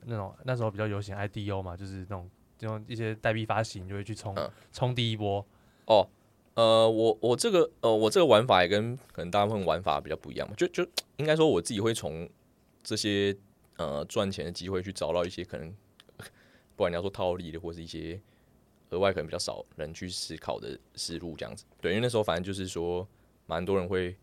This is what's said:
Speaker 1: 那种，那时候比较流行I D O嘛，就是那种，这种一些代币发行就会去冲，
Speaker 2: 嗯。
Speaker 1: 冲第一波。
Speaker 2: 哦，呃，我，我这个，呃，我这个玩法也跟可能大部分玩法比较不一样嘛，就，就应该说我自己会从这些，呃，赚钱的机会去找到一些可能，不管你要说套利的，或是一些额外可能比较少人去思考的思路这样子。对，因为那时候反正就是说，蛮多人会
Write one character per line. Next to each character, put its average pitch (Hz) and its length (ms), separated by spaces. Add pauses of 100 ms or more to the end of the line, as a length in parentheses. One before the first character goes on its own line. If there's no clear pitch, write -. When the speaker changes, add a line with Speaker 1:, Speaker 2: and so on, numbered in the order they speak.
Speaker 1:
那 117 100
种， 95 180 (120)
那 127 100
时 120 80
候 110 80
比 98 60
较 107 100
流 101 140
行 98 120
I 101 140
D 101 240
O 95 100
嘛， 90 140
就 98 100
是 95 240
那 101 60
种， 90 140 (280)
这 - 80
种 107 220
一 120 80
些 110 200
代 110 180
币 113 120
发 107 160
行 98 260
就 98 80
会 101 80
去 107 120
冲， 101 220
Speaker 2:
嗯。 76 120 (220)
Speaker 1:
冲 127 240
第 117 160
一 107 60
波。 101 280 (420)
Speaker 2:
哦， 104 200 (460)
呃， 113 360
我， 110 300
我 120 160
这 233 160
个， 170 180 (120)
呃， 113 120
我 107 160
这 147 100
个 175 60
玩 117 220
法 95 160
也 87 60
跟 110 260 (160)
可 82 100
能 87 80
大 101 160
部 107 60
分 101 140
玩 82 180
法 76 160
比 71 100
较 80 60
不 - 160
一 60 40
样 67 120
嘛， - 80
就， 175 140
就 - 180 (300)
应 147 80
该 156 100
说 156 100
我 101 160
自 120 120
己 98 80
会 113 120
从 82 340 (540)
这 - 140
些， 101 400 (400)
呃， 73 300
赚 101 260
钱 78 140
的 85 60
机 90 180
会 92 120
去 95 120
找 78 180
到 87 140
一 92 40
些 87 140
可 - 140
能， 80 120 (480)
不 - 600
管 92 120
你 85 60
要 87 60
说 98 80
套 92 260
利 87 160
的， 82 80
或 85 140
是 85 100
一 - 20
些 82 340 (680)
额 87 100
外 98 120
可 87 80
能 78 80
比 80 40
较 85 60
少 - 260 (120)
人 78 180
去 92 160
思 82 280
考 - 220
的 65 200 (160)
思 85 240
路 82 160
这 64 100
样 55 100
子。 - 100 (160)
对， 85 100
因 101 60
为 113 40
那 123 60
时 117 80
候 107 80
反 85 120
正 90 80
就 98 100
是 92 140
说， 87 400 (400)
蛮 82 160
多 98 140
人 90 100
会 92 360